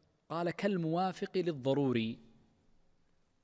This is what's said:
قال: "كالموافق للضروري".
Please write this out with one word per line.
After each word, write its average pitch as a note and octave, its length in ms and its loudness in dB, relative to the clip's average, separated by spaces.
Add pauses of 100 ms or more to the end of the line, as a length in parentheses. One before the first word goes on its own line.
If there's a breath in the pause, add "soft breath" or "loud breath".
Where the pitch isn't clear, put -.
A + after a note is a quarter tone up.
(280)
قال: E3+ 220 -2
"كالموافق F3+ 840 -2
للضروري". C3+ 840 0 (1300)